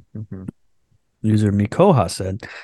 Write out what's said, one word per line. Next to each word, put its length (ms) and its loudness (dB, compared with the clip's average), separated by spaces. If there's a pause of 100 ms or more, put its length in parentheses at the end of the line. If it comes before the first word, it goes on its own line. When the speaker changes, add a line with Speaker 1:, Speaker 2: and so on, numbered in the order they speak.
(200)
Speaker 1:
Mm-hmm. 240 -14 (800)
Speaker 2:
User 280 2
Mikoha 580 4
said, 340 -8 (200)